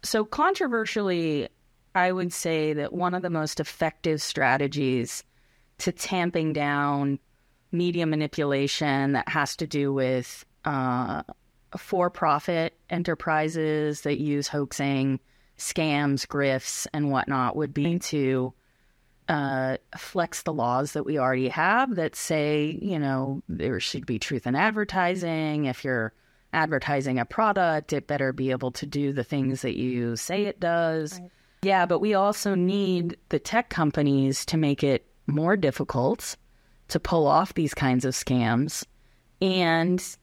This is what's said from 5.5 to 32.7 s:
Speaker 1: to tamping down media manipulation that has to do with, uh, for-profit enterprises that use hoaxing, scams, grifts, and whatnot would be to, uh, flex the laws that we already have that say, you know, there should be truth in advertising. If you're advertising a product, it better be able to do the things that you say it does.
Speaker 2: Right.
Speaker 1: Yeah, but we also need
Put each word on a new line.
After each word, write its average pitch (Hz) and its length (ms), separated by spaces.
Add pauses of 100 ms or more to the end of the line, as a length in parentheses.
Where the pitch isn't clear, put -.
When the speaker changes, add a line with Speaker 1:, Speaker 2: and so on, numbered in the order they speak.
Speaker 1:
to 180 140
tamping 170 600
down 143 680 (540)
media 175 340
manipulation 143 1040
that 131 160
has 143 280
to 165 100
do 143 280
with, 127 500 (220)
uh, 127 560 (540)
for-profit 170 1000 (160)
enterprises 156 1120
that 143 180
use 143 280
hoaxing, 139 720 (380)
scams, 147 680
grifts, 139 680
and 147 180
whatnot 131 460
would 143 180
be 160 240
to, 131 540 (760)
uh, 135 480 (200)
flex - 460
the 165 100
laws 139 400
that 147 120
we 151 140
already 127 300
have 208 480
that 160 180
say, 151 680
you 185 180
know, 135 500
there 107 320
should - 260
be 117 120
truth 123 280
in 123 80
advertising. 175 1120
If - 180
you're 120 280 (420)
advertising 143 640
a 120 60
product, 180 680
it 143 140
better 135 260
be 131 180
able 127 200
to - 160
do 143 260
the 131 120
things 135 380
that 123 140
you 120 400
say 196 280
it 202 160
does. 170 600
Speaker 2:
Right. 180 100 (320)
Speaker 1:
Yeah, 190 240
but 175 120
we 208 160
also 202 400
need 180 640 (100)